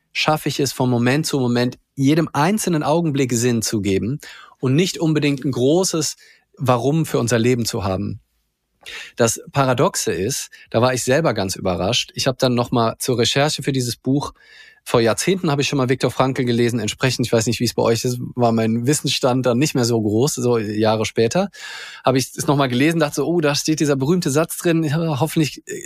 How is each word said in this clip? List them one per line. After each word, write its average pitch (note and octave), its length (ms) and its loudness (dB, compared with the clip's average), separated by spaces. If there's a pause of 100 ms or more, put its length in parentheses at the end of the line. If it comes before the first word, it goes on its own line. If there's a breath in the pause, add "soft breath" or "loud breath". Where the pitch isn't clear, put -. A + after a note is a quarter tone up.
(120 soft breath)
schaffe - 360 -2
ich C#3 100 -6
es, C3+ 140 0
von C3 160 0
Moment B2 380 2
zu D3 120 -2
Moment B2 400 0 (160)
jedem D3+ 380 2
einzelnen E3+ 500 0
Augenblick C#3 520 0
Sinn A#2 260 2
zu G#2+ 220 -2
geben G2 360 -2 (420 loud breath)
und C3 140 0
nicht F3+ 240 0
unbedingt D3 460 0
ein C3+ 80 -2
großes D3+ 640 0 (400 soft breath)
Warum D3 480 2
für - 140 -2
unser A#2+ 200 2
Leben A#2+ 280 2
zu A2+ 180 -4
haben? G2+ 360 -4 (920 loud breath)
Das - 260 0 (120)
Paradoxe C3+ 580 0
ist, F#2+ 400 -4 (200 loud breath)
da A#2 120 2
war B2+ 100 4
ich B2+ 120 -4
selber C#3 300 2
ganz F#2+ 200 -4
überrascht. F#2 600 -2
Ich - 120 -2
habe C3 140 -2
dann B2+ 140 2
nochmal A#2 440 0
zur B2 180 -2
Recherche C#3 460 0
für C#3+ 80 -4
dieses B2 240 -2
Buch, C#3 380 -2 (520 loud breath)
vor B2 160 2
Jahrzehnten D#3 520 0
habe C#3+ 100 2
ich C3 60 0
schon D3+ 80 -2
mal C3 120 0
Viktor C3 220 0
Frankl C3 340 0
gelesen, A#2+ 360 2
entsprechend, B2 440 -2
ich - 80 -4
weiß A#2 140 2
nicht, A#2 140 -2
wie B2+ 40 -2
es A2+ 100 -2
bei A#2 100 0
euch A2+ 200 0
ist, B2 140 -4 (160)
war A#2+ 160 2
mein A2+ 340 0
Wissensstand C3 600 0
dann A#2+ 120 2
nicht D3+ 180 0
mehr B2 80 2
so A2+ 180 0
groß, A2 320 0
so B2 240 2
Jahre G#2+ 460 0
später, A#2 460 0 (540 loud breath)
habe C3 140 2
ich - 180 -6
es - 120 -8
nochmal C#3 180 2
gelesen, C#3+ 320 2
dachte D3 160 0
so, C#3 140 -2
„Oh, F3 120 0
da D3 140 2
steht D3+ 240 -2
dieser D3 160 2
berühmte C#3+ 380 0
Satz D#3 260 0
drin, E3 240 0
ja, D#3 380 -2
hoffentlich D#3 420 -2 (240)